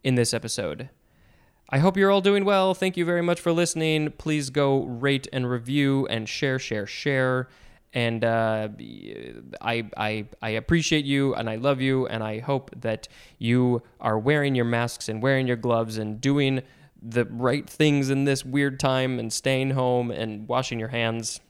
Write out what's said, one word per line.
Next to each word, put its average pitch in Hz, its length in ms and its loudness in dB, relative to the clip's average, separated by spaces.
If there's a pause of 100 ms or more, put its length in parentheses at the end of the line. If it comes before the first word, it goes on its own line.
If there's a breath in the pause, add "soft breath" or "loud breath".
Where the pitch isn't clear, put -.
in 131 120 2
this 120 200 4
episode. 110 560 -6 (800 soft breath)
I 135 80 2
hope 185 180 4
you're 196 140 4
all 196 100 6
doing 202 240 4
well. 190 300 4
Thank 185 240 -2
you 170 80 0
very 175 160 2
much 175 180 2
for 175 100 0
listening. 160 680 2
Please 147 320 -2
go 139 340 2
rate 131 480 -2
and 127 160 -2
review 135 600 0
and 110 200 -6
share, 131 300 -2
share, 107 280 -6
share. 127 640 -2 (480 soft breath)
And, 117 280 0
uh, 110 460 0 (880)
I, 117 360 -4
I, 107 300 -4 (160)
I 110 80 -4
appreciate 151 540 2
you 139 320 2
and 113 120 -4
I 110 80 -4
love 131 240 0
you. 131 280 2
And 113 160 -4
I 107 160 -6
hope 131 400 -4
that 110 260 -4 (320 loud breath)
you 120 440 2 (180 soft breath)
are 110 180 0
wearing 143 380 2
your 120 80 2
masks 117 440 -2
and 110 140 -4
wearing 131 240 2
your 123 100 0
gloves 113 400 0
and 107 240 -6
doing 135 420 2 (380 loud breath)
the 117 260 0
right 123 440 -2
things 143 400 4
in 139 140 2
this 139 200 0
weird 135 360 -2
time 131 400 0
and 113 120 -6
staying 135 380 0
home 123 400 0
and 107 380 -6
washing 123 320 -2
your 110 80 -6
hands. 113 600 -2